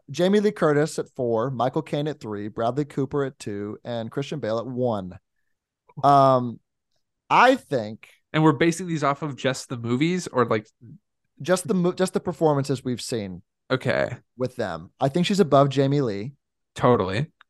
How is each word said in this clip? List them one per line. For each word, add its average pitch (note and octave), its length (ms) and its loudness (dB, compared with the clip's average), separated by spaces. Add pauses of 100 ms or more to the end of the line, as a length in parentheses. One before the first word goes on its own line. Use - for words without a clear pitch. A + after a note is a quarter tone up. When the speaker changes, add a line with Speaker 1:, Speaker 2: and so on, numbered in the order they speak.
Speaker 1:
Jamie F3+ 300 2
Lee G#3 120 2
Curtis D3+ 460 0
at D#3 180 -8
four, A#2 360 0
Michael C3 300 -2
Caine D3+ 260 -4
at C#3+ 120 -6
three, G#2 280 -8
Bradley A#2+ 380 -2
Cooper C#3 400 -4
at C3 120 -10
two, G#2 460 -8
and A#2 260 -8
Christian C#3 300 -8
Bale A2+ 200 -2
at A2 60 -6
one. A2+ 540 -4 (840)
Um, C3+ 560 4 (680)
I A#3 260 6
think A2+ 520 -6 (240)
Speaker 2:
And D#3 120 2
we're D#3 100 6
basing E3+ 340 0
these D#3 160 -4
off C#3 200 0
of C#3+ 120 -8
just - 340 -4
the C3 80 -6
movies C#3 500 -2
or, B2 180 2
like A2+ 220 -2 (760)
Speaker 1:
Just E3+ 260 0
the G#3+ 60 0
mo-, F3+ 200 2
just F#3 200 -2
the G3+ 60 -2
performances C#3+ 640 0
we've B2 180 -6
seen G2 400 -8 (280)
Speaker 2:
Okay. B2+ 460 -2 (220)
Speaker 1:
with B2 180 -6
them. F2+ 440 -8
I C3+ 100 2
think F3 160 0
she's G3 140 0
above C#3+ 300 6
Jamie C#3 320 2
Lee. G#2+ 320 -4 (420)
Speaker 2:
Totally. A2+ 520 2 (220)